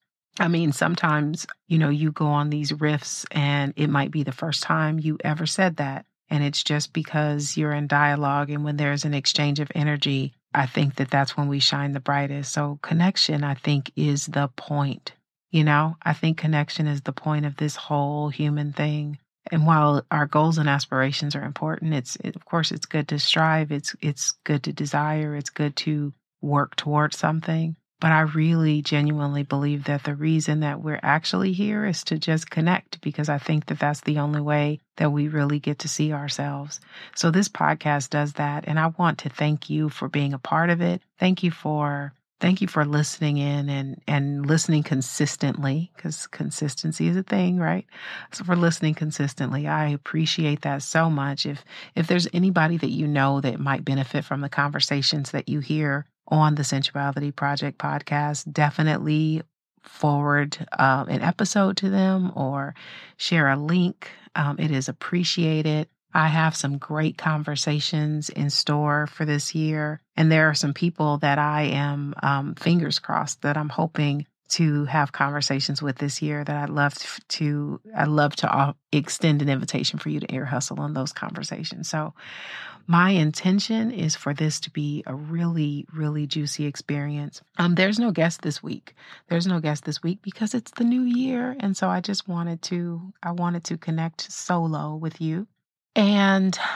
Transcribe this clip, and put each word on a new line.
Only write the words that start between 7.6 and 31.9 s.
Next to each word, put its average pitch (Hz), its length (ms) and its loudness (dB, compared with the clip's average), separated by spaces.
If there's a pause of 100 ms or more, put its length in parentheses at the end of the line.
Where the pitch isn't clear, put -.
in 147 140 -2
dialogue, 143 640 2
and 147 120 -2
when 147 140 -2
there's 143 300 0
an 147 80 0
exchange 147 460 2
of 135 140 -4
energy, 143 600 0 (180)
I 135 140 2
think 143 300 0
that 135 140 -2
that's 139 280 2
when 143 100 0
we 139 100 0
shine 143 340 0
the 139 80 -4
brightest. 143 520 -2
So 147 300 -2
connection, 165 600 2
I 143 120 2
think, 143 420 0
is 143 300 2
the 143 220 0
point. - 680 -4 (380)
You 156 120 6
know, 151 380 4
I 160 100 0
think 160 240 0
connection 156 500 0
is 143 140 -2
the 143 140 -6
point 151 320 -2
of 139 100 -6
this 151 200 -2
whole 147 520 -2
human 147 460 -2
thing. 151 420 -2 (340)
And 160 160 4
while 151 440 6
our 151 160 2
goals 160 320 4
and 147 100 2
aspirations 139 640 0
are 143 100 -6
important, 156 500 -2
it's, 127 220 -4
it, - 200 -8
of - 80 -18
course, 165 280 0
it's - 120 -8
good 151 240 -2
to 147 100 -2
strive. 160 540 2
It's, - 300 -4
it's - 300 -2 (120)
good 147 200 0
to - 100 -4
desire. 151 600 -2
It's 143 140 -6
good 147 280 -2
to 147 360 -2 (300)
work 143 340 2
towards 147 400 0
something. 160 580 0 (260)
But 160 120 4
I 156 80 8
really 156 600 4
genuinely 147 600 0
believe 143 440 -2
that 143 180 -2
the 147 100 -4
reason 151 460 2
that 143 200 -2
we're 151 220 -4
actually 185 500 0
here 208 320 -2
is 185 200 -2